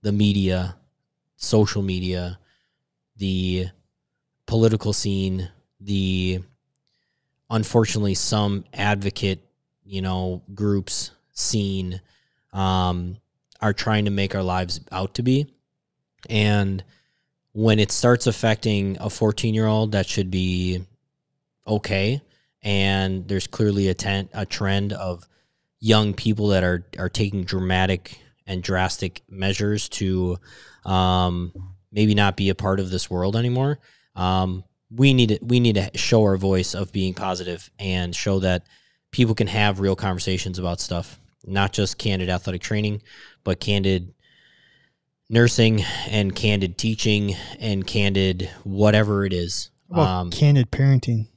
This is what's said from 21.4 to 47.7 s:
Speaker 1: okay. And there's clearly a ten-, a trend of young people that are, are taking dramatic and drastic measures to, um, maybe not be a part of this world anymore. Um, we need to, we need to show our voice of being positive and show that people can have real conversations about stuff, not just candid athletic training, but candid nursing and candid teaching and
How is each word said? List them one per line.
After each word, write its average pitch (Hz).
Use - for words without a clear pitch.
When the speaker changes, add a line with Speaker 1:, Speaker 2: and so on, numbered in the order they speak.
Speaker 1:
okay. 107
And 98
there's 95
clearly 101
a 92
ten-, 98
a 104
trend 98
of 90
young 107
people 104
that 92
are, 90
are 90
taking 101
dramatic 92
and 92
drastic 92
measures 101
to, 92
um, 90
maybe 107
not 101
be 98
a 92
part 98
of 92
this 90
world 95
anymore. 127
Um, 92
we 135
need 123
to, 107
we 123
need 117
to 101
show -
our 98
voice 95
of 92
being 92
positive 90
and 90
show 98
that 90
people 117
can 107
have 104
real 98
conversations 92
about 87
stuff, -
not 98
just -
candid 92
athletic 92
training, 104
but 110
candid 95
nursing 113
and 101
candid 98
teaching 107
and 95